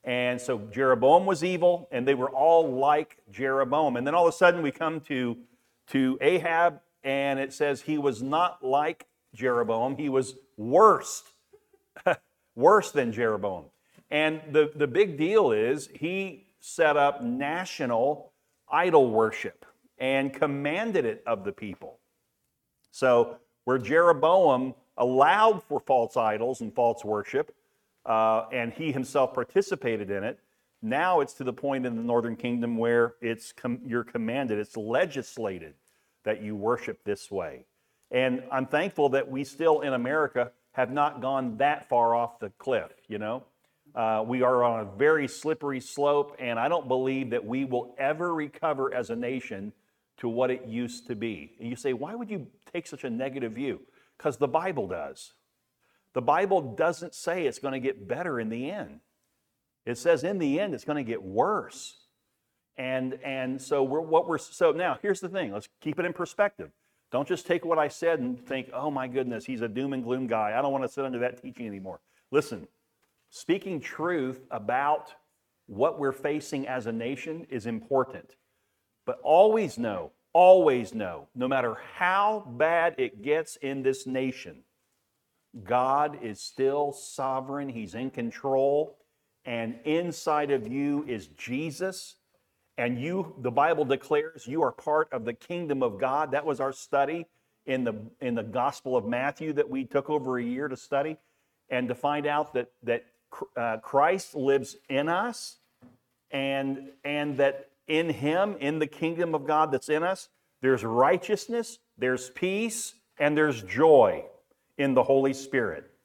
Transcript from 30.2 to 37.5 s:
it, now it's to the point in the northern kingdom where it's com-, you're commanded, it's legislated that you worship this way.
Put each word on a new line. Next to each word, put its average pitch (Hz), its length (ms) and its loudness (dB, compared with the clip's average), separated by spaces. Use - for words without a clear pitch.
it, 120 140 -6
now 151 400 2
it's - 140 -2
to 135 100 -10
the 127 80 -2
point 135 320 -4
in 120 100 -4
the 113 80 -6
northern 117 340 0
kingdom 120 420 -4
where 117 420 2
it's 117 320 -6
com-, 123 320 -6
you're 120 200 -2
commanded, 117 540 -2
it's 107 200 -6
legislated 110 960 -4
that 107 160 -2
you 107 160 -8
worship 110 480 -2
this - 260 -6
way. 80 360 -8